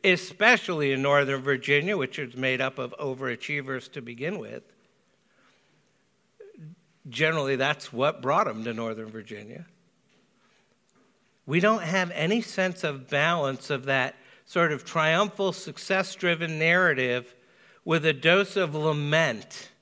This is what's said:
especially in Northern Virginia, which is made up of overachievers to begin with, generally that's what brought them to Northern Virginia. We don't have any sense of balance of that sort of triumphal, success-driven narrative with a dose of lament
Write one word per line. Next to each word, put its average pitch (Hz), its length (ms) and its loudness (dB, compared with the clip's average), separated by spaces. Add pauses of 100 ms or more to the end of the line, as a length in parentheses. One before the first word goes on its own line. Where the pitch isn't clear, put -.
especially 180 880 2
in 135 120 0
Northern 139 380 4
Virginia, 143 560 0
which 131 200 -4
is 123 180 -10
made 127 260 -2
up 131 180 -4
of 123 200 -8
overachievers 135 920 -6
to 147 100 -12
begin 131 380 -8
with, 113 240 -12 (2500)
generally 139 480 0
that's 139 380 -2
what 135 280 0
brought 160 260 2
them 110 160 -6
to 117 100 -6
Northern 110 380 -8
Virginia. 107 540 -14 (1800)
We 151 140 2
don't 208 240 4
have 180 320 0
any 180 260 2
sense 185 420 -2
of 139 280 -4
balance 147 580 2
of 131 160 -2
that 135 300 0 (320)
sort 170 240 2
of 147 140 -4
triumphal, 180 680 2
success-driven 170 1040 -2
narrative 156 760 2 (480)
with 160 240 2
a 156 60 4
dose 175 420 4
of 170 180 0
lament 151 960 0 (120)